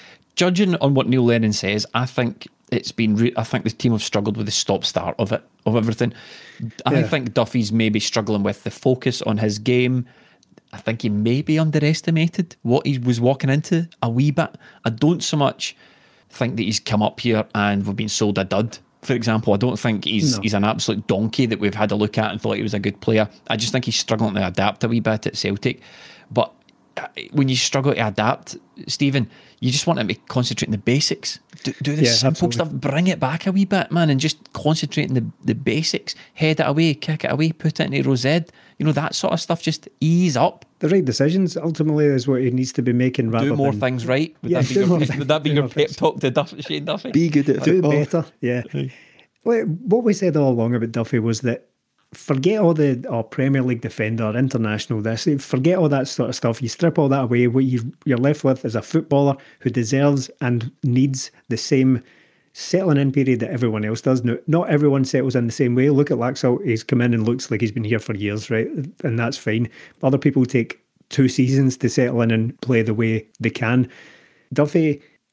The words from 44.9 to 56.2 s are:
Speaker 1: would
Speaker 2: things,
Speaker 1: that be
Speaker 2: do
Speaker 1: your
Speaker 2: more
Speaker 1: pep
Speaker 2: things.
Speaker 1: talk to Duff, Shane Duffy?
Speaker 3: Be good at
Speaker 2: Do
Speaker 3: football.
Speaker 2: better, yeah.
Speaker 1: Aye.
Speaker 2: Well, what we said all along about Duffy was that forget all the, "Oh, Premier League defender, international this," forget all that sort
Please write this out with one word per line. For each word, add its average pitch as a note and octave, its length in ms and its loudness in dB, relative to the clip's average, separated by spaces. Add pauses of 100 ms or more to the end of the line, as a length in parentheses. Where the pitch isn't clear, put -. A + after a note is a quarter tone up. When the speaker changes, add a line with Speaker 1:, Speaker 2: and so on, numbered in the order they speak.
Speaker 1:
would D3+ 80 2
Speaker 2:
things, C#3 200 -4
Speaker 1:
that D3+ 160 2
be D3+ 60 0
Speaker 2:
do D3+ 60 2
Speaker 1:
your C#3+ 80 4
Speaker 2:
more B2 60 -2
Speaker 1:
pep D3 180 0
Speaker 2:
things. - 100 -10
Speaker 1:
talk D#3+ 220 0
to C#3 120 0
Duff, C#3+ 300 -2
Shane D3 240 -8
Duffy? D3+ 260 -8
Speaker 3:
Be E3 180 2
good D3 200 2
at - 140 0
Speaker 2:
Do F3+ 180 4
Speaker 3:
football. D3+ 100 2
Speaker 2:
better, D3+ 340 0 (160)
yeah. B2 200 -2 (120)
Speaker 1:
Aye. C#3 200 -6 (500)
Speaker 2:
Well, A3+ 220 0
what G#3 380 0
we G#3+ 100 4
said E3+ 240 0
all C3+ 140 4
along A#2 240 2
about A2+ 160 -2
Duffy A#2 280 -2
was A2 220 0
that A#2+ 260 -4 (460)
forget D#3 480 0
all E3+ 120 6
the, C#3+ 360 2
"Oh, A2+ 140 -2
Premier C3+ 380 0
League B2 200 -2
defender, A2 560 -2
international A2+ 640 -2
this," A2+ 260 -2 (120)
forget C#3+ 380 0
all E3 120 2
that C3+ 200 0
sort A#2+ 200 -4